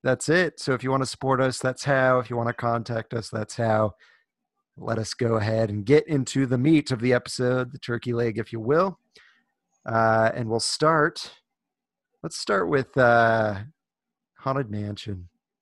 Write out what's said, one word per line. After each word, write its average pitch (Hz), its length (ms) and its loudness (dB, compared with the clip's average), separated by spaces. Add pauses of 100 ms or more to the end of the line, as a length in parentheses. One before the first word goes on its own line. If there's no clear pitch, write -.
that's 127 260 0
it. 170 320 0
So 139 140 -2
if 113 80 -4
you 131 80 -4
wanna 131 160 0
support 131 340 -2
us, 131 180 0
that's 127 260 -4
how. 131 340 4
If 120 120 -4
you 123 60 -4
wanna 117 180 -2
contact 117 600 -4
us, 113 160 -6
that's 110 260 -8
how. 110 380 2 (840)
Let 113 200 -4
us 110 140 -6
go 117 240 0
ahead 110 320 0
and 104 160 -6
get 147 240 4
into 135 380 0
the 123 120 0
meat 147 320 4
of 120 100 -2
the 123 120 2
episode, 127 600 -2
the 131 60 -16
turkey 120 360 -6
leg, 117 240 -2
if 110 160 -8
you 117 60 -8
will. 160 380 0 (840)
Uh, 113 500 4
and 117 140 -4
we'll 113 120 0
start, - 720 0 (880)
let's 160 160 -10
start 190 300 -2
with, 135 280 0
uh, 113 600 4 (840)
Haunted 135 320 -4
Mansion. 104 580 -8 (340)